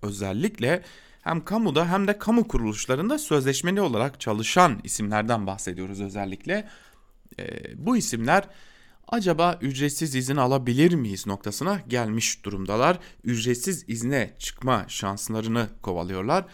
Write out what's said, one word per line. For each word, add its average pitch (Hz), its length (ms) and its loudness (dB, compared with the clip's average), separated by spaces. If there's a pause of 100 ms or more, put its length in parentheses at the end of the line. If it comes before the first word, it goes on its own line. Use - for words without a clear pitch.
Özellikle 117 800 -2 (400)
hem 165 220 -2
kamuda 175 440 2
hem 196 180 2
de 208 120 2
kamu 226 300 2
kuruluşlarında 131 680 0
sözleşmeli 151 640 2
olarak 135 400 0
çalışan 113 640 4
isimlerden 107 640 0
bahsediyoruz 95 540 -6
özellikle. 101 680 -4 (720)
E, - 60 -8 (400)
bu 247 100 2
isimler 160 520 2 (640)
"Acaba 175 480 2
ücretsiz 139 540 -2
izin 131 220 0
alabilir 131 580 4
miyiz?" 110 320 -2
noktasına 120 640 -4
gelmiş 113 560 -2
durumdalar. 104 540 0 (260)
Ücretsiz 123 640 -2
izne 117 500 -2
çıkma 120 500 -2
şanslarını 110 800 -2 (140)
kovalıyorlar. 95 720 -2